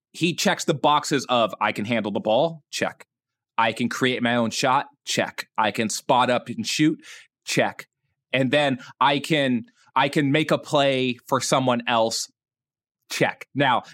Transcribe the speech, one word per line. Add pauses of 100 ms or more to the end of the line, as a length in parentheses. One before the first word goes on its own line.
(120)
he
checks
the
boxes
of,
"I
can
handle
the
ball,"
check. (540)
"I
can
create
my
own
shot," (180)
check. (100)
"I
can
spot
up
and
shoot," (440)
check. (440)
And
then (220)
I
can, (320)
I
can
make
a
play
for
someone
else, (800)
check.
Now, (120)